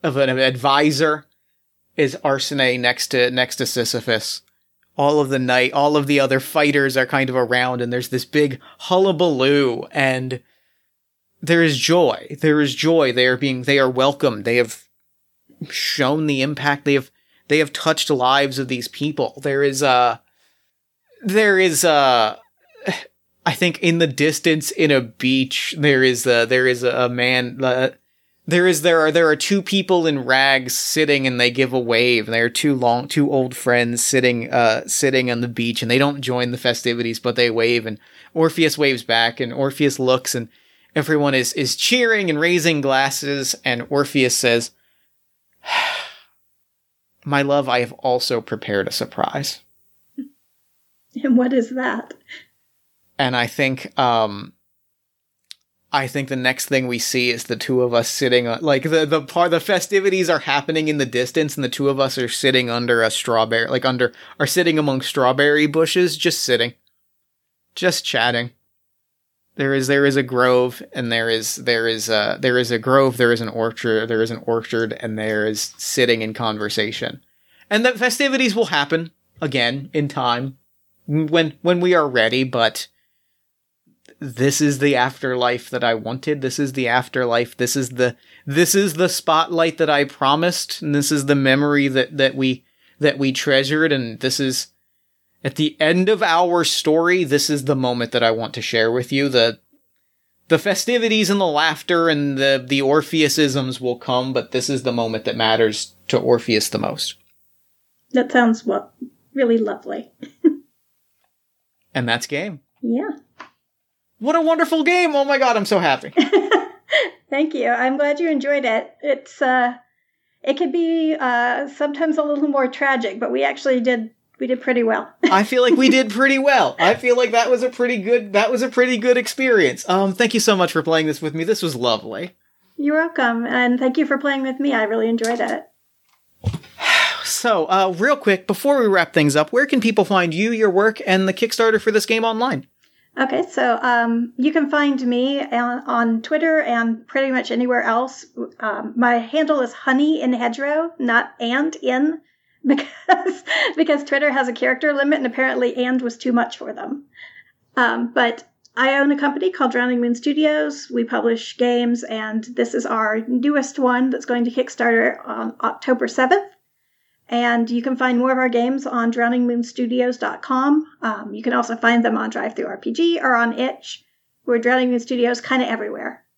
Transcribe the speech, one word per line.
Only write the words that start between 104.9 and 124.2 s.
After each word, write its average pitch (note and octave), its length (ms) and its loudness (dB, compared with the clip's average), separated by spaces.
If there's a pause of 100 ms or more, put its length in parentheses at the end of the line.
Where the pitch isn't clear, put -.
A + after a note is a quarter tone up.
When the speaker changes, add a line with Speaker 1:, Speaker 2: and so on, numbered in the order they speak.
Speaker 1:
moment A2+ 320 -4
that A#2 120 -4
matters A2+ 580 2 (140)
to B2 100 0
Orpheus A#2 500 2
the - 100 -6
most. - 380 -6 (960)
Speaker 2:
That B3 200 0
sounds, A#3 320 2
well, G3+ 280 -6 (420)
really A#3 240 2
lovely. - 580 -6
<laughs> - 40 -20 (1800)
Speaker 1:
And B2 100 -2
that's A#2+ 200 -2
game. D#3 340 -6 (220)
Speaker 2:
Yeah. B3+ 260 -2 (1120)
Speaker 1:
What C#4+ 180 0
a E4+ 40 4
wonderful D#4+ 420 2
game. F4 320 2
Oh C#4 100 2
my C#4 140 0
God, B3+ 180 2
I'm G3+ 100 0
so G3+ 120 2
happy. D3 380 0
Speaker 2:
<laughs> - 1120 0
Thank D4+ 240 -2
you. A#3+ 140 -2
I'm B3 280 0
glad D4 220 0
you E4+ 120 0
enjoyed C#4 340 0
it. A3+ 380 -2
It's, C#4 400 -4
uh, B3+ 320 2 (680)
it C#4+ 140 0
could D#4 160 -2
be, E4 460 0
uh, B3 500 -2
sometimes D4 480 -2
a D4+ 60 0
little D4 260 -2
more C4+ 200 0
tragic, A#3+ 520 -2
but A#3 100 -4
we C4 140 0
actually C4+ 360 0
did, A#3 300 -2 (280)